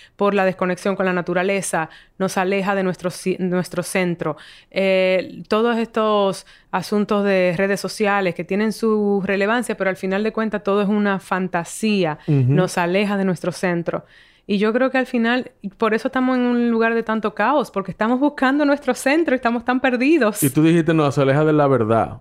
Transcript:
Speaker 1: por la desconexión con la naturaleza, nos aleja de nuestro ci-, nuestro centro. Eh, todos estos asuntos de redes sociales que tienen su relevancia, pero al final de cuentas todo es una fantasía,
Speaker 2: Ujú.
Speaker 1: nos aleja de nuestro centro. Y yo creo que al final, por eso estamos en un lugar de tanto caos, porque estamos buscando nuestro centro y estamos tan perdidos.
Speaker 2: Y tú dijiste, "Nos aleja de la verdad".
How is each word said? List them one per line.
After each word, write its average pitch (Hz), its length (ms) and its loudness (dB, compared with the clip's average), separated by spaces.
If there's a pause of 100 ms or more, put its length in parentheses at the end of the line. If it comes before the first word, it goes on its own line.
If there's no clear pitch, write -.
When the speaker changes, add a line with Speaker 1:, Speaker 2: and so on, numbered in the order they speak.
(160)
Speaker 1:
por 202 180 0
la 196 100 2
desconexión 185 520 -2
con 185 100 -2
la 185 80 0
naturaleza, 180 760 -2 (280)
nos 190 200 -2
aleja 190 360 0
de 196 100 0
nuestro 180 280 -4
ci-, - 260 -4
nuestro 180 460 -4
centro. 170 540 -4 (340)
Eh, 185 800 0
todos 226 280 0
estos 214 680 0 (240)
asuntos 202 540 -2
de 185 320 2
redes 196 220 0
sociales 196 540 -2
que 175 100 -8
tienen 208 280 -2
su 208 520 0
relevancia, 208 540 -2
pero 190 140 -2
al 180 60 -6
final 190 260 -2
de 220 100 -2
cuentas 214 300 -4
todo 202 180 0
es 196 80 0
una 208 300 0
fantasía, 185 1000 -2 (100)
Speaker 2:
Ujú. 139 260 2
Speaker 1:
nos 185 260 0
aleja 196 380 0
de 190 80 0
nuestro 180 260 -2
centro. 170 520 -4 (440)
Y 202 100 0
yo 214 160 0
creo 247 160 2
que 262 80 -2
al 254 80 0
final, 240 460 -2 (260)
por 220 160 0
eso 226 140 -2
estamos 254 280 0
en 247 80 0
un 240 280 2
lugar 226 240 2
de 226 80 -2
tanto 220 320 -4
caos, 247 360 0
porque 190 200 -6
estamos 233 280 0
buscando 285 460 2
nuestro 285 300 0
centro 311 380 0
y 254 40 0
estamos 233 260 -2
tan 254 160 0
perdidos. 254 640 2
Speaker 2:
Y 139 60 4
tú 151 140 2
dijiste, 165 300 4
"Nos 147 240 2
aleja 139 280 4
de 156 80 4
la 147 140 4
verdad". 110 540 2